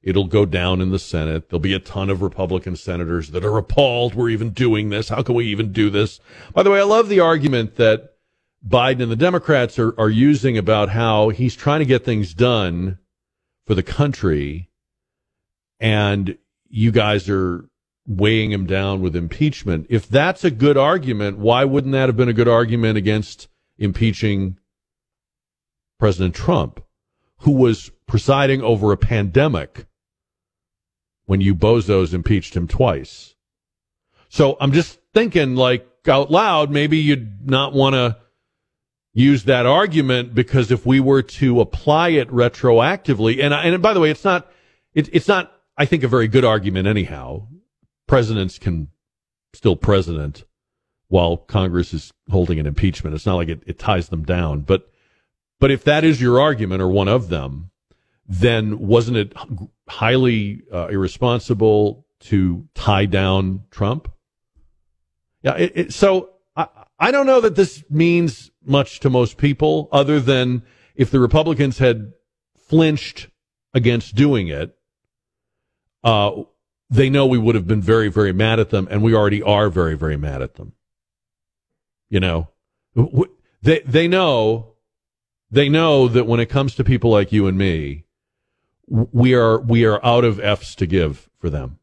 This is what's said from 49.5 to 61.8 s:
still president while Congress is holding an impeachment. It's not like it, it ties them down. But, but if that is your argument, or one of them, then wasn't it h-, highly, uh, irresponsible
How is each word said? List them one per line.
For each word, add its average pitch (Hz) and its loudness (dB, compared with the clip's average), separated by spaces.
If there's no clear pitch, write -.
still 92 0
president 82 -2
while 87 2
Congress 87 -2
is - -10
holding 87 0
an 73 -4
impeachment. 76 -4
It's 78 -8
not 92 0
like 85 -4
it, 82 -12
it - -12
ties 92 -2
them 80 -8
down. 78 -4
But, 90 -2
but 139 4
if 135 -2
that 151 2
is 151 2
your 123 4
argument, 107 -2
or 92 0
one 95 0
of 110 0
them, 73 -8
then 107 -2
wasn't 113 0
it 104 -4
h-, - -14
highly, 113 -2
uh, 85 -6
irresponsible 107 0